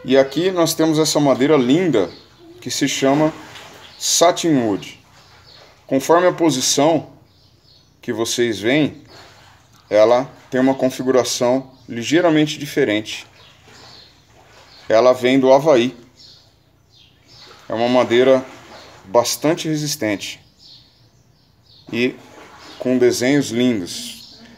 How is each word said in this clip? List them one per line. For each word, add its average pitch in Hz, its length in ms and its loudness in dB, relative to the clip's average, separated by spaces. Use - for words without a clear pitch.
E 131 140 2
aqui 156 340 2
nós 170 220 0
temos 160 260 0
essa 156 200 0
madeira 139 360 2
linda 131 560 0
que - 80 -12
se 139 180 -4
chama 143 460 0
satin 170 560 0
wood. 107 460 -4
Conforme 160 400 0
a 170 60 2
posição 147 760 0
que - 100 -8
vocês 113 480 -4
veem, 131 420 -2
ela 117 400 2
tem 131 80 -2
uma 131 160 2
configuração 127 960 -2
ligeiramente 151 720 0
diferente. 120 680 -4
Ela 117 240 4
vem 127 280 0
do 131 120 4
Havaí. 147 460 4
É - 60 -12
uma 117 160 -2
madeira 127 560 2
bastante 120 640 -2
resistente 147 720 -6
e 120 240 -2
com 127 200 -2
desenhos 123 520 2
lindos. 113 880 -6